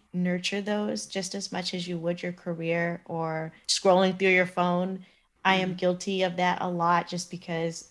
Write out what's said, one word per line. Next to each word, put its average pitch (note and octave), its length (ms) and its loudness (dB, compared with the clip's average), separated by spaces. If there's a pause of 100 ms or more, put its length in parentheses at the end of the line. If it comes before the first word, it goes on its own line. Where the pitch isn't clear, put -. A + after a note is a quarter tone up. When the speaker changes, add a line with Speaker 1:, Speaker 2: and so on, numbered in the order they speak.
(140)
Speaker 1:
nurture F3+ 480 -2
those G#3 460 -2
just - 280 -6
as G3 160 -8
much F3+ 220 -6
as F3+ 140 -6
you F3 100 -4
would F3 240 -4
your F3+ 100 -6
career E3+ 720 -2
or D#3+ 460 -4 (160)
scrolling F#3 500 4
through F#3+ 120 4
your F#3 160 6
phone. F3+ 600 0 (380)
I F#3+ 120 4
am F#3 180 0
Speaker 2:
Mm. F3+ 40 -8
Speaker 1:
guilty F#3 440 0
of F3+ 160 0
that F3+ 240 2
a F3+ 80 -2
lot E3+ 380 2
just F3+ 240 -8
because, E3 600 -6